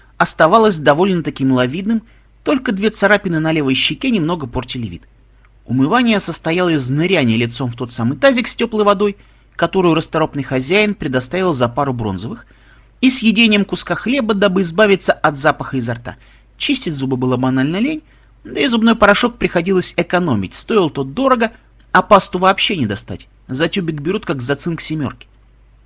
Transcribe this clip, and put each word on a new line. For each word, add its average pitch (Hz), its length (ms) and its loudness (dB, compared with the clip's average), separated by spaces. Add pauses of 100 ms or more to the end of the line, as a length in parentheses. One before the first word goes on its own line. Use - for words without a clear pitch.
(180)
оставалось 190 600 4
довольно-таки 151 640 0
миловидным, 135 580 0 (420)
только 262 280 -2
две 202 180 0
царапины 202 500 2
на 160 120 0
левой 139 240 0
щеке - 340 -2
немного 165 380 -2
портили 120 400 -8
вид. 87 200 -14 (580)
Умывание 196 540 2
состояло 170 500 -2
из 135 200 0
ныряния 147 480 2
лицом 120 320 -4
в 117 60 -10
тот 123 160 -10
самый 120 260 -2
тазик 269 300 2
с - 80 -4
тёплой 220 280 -2
водой, 202 340 2 (380)
которую 175 380 2
расторопный 156 480 -2
хозяин 175 540 0
предоставил 156 580 -2
за 120 160 0
пару 135 240 -2
бронзовых, 110 540 -6 (540)
и 254 100 4
съедением 214 540 2
куска - 280 -4
хлеба, 226 400 -2
дабы 196 280 2
избавиться 190 520 2
от 151 240 -2
запаха 139 400 -2
изо 120 160 -4
рта. 117 220 -12 (420)
Чистить 190 380 -2
зубы 131 220 -2
было 127 200 0
банально 131 400 0
лень, 311 240 -2 (420)
да - 160 -8
и 294 60 2
зубной 226 300 2
порошок 226 420 4
приходилось 180 600 0
экономить, 135 580 -2
стоил 196 340 0
тот 135 240 -6
дорого, 247 380 0 (400)
а 185 100 4
пасту 190 380 2
вообще 190 360 2
не 131 120 0
достать, 98 400 -8 (200)
за 135 200 -2
тюбик 165 340 -4
берут 190 240 -4
как 139 160 -4
за 139 140 -2
цинк 165 260 -6
семёрки. - 460 -6 (580)